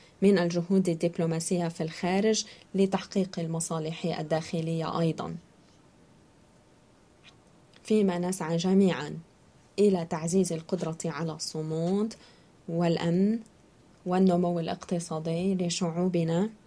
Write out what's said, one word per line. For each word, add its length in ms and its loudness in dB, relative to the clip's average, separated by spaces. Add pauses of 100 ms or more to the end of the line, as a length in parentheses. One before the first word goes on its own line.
(220)
من 180 6
الجهود 500 2
الدبلوماسية 800 0
في 160 -6
الخارج 640 0 (300)
لتحقيق 640 0
المصالح 800 -4
الداخلية 800 -2
أيضًا، 360 -2 (2500)
فيما 360 2
نسعى 380 -2
جميعًا 600 2 (640)
إلى 260 4
تعزيز 480 0
القدرة 520 -6
على 260 -4
الصمود 800 -2 (560)
والأمن 720 2 (640)
والنمو 540 4
الاقتصادي 960 -4
لشعوبنا. 920 0 (180)